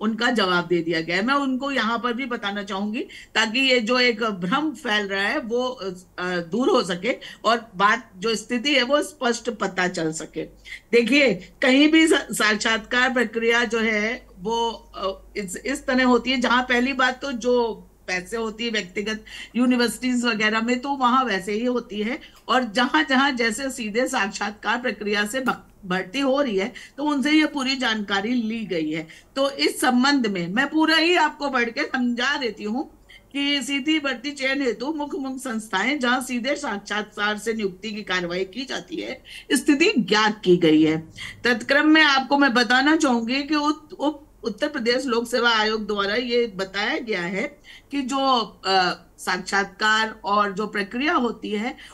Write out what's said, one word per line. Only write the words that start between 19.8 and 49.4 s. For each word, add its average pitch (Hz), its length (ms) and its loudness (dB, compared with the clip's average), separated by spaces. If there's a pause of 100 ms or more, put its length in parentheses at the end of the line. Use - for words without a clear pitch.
वगैरह 220 360 0
में 247 180 0
तो 277 100 -6
वहाँ 269 360 2
वैसे 196 260 -2
ही 226 140 -2
होती 220 360 -4
है 247 180 -4 (280)
और 247 160 2
जहाँ 247 400 2
जहाँ 277 280 2
जैसे 240 380 -2
सीधे 226 380 -2
साक्षात्कार 214 720 -4
प्रक्रिया 208 440 -2
से 254 140 -4
भ-, 233 240 -4 (220)
भर्ती 185 340 -4
हो 277 220 2
रही 220 160 -2
है 214 160 -2 (240)
तो 277 60 -6
उनसे 294 280 0
ये 311 140 6
पूरी 269 300 -2
जानकारी 214 580 -2
ली 226 320 -2
गई 160 260 -2
है। 160 160 -6 (280)
तो 269 140 0
इस - 320 -2
संबंध 254 460 4
में 180 200 -4
मैं 262 220 0
पूरा 311 260 2
ही 330 200 4
आपको 294 340 0
बढ़ 233 200 0
के 269 140 -4
समझा 247 540 -2
देती 226 260 -6
हूँ 220 440 -6 (260)
कि 285 300 0
सीधी 277 360 -2
भर्ती 269 320 -4
चयन 269 300 -2
हेतु 254 320 -2
मुख्य 294 240 -6
मुख्य 262 220 -6
संस्थाएं 220 600 -2
जहां 247 220 0
सीधे 254 340 -4
साक्षात्कार 208 840 -4
से 220 160 -4
नियुक्ति 214 380 -6
की 208 120 -8
कार्रवाई 180 420 -2
की 254 200 -10
जाती 233 300 -8
है, 214 280 -8 (300)
स्थिति 302 440 4
ज्ञात 214 460 2
की 180 140 6
गई 156 240 6
है। 156 160 4 (460)
तत्क्रम 277 440 2
में 311 160 8
आपको 277 340 2
मैं 277 160 4
बताना 254 420 4
चाहूंगी 254 480 0
कि 302 120 -2
उत-, 294 380 -2
उप-, 294 300 -4 (200)
उत्तर 247 240 -4
प्रदेश 262 380 0
लोक 233 220 -2
सेवा 240 220 2
आयोग 220 380 0
द्वारा 202 280 0
ये 240 400 0
बताया 202 420 -4
गया 214 240 -4
है 202 380 -6 (320)
कि 277 100 -2
जो, 262 160 -4 (480)
अ, 185 280 2 (240)
साक्षात्कार 214 1080 0